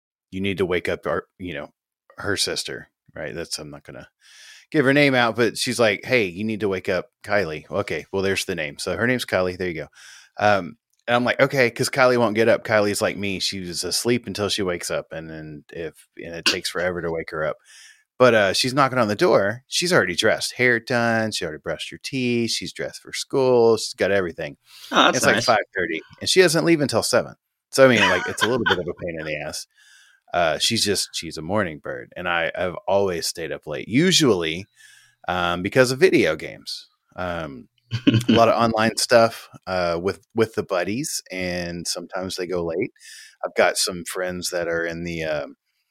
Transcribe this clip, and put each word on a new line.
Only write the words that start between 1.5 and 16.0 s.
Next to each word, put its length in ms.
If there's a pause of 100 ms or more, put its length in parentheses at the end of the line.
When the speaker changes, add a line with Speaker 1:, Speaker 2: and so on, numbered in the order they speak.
Speaker 1:
know, 200 (440)
her 200
sister," 520 (260)
right? 180
That's, 240
I'm 140
not 120
gonna 260 (640)
give 140
her 80
name 220
out, 200
but 220
she's 220
like, 240
"Hey, 220
you 180
need 160
to 100
wake 200
up 200 (140)
Kylie." 480
Okay, 400
well, 100
there's 240
the 100
name. 220
So 180
her 120
name's 180
Kylie. 320
There 120
you 40
go. 140 (500)
Um, 400 (300)
and 80
I'm 80
like, 160
"Okay," 320
'cause 180
Kylie 280
won't 180
get 140
up. 160
Kylie's 360
like 160
me. 220
She 220
was 220
asleep 440
until 220
she 120
wakes 300
up. 200
And 180
then 420
if, 360 (100)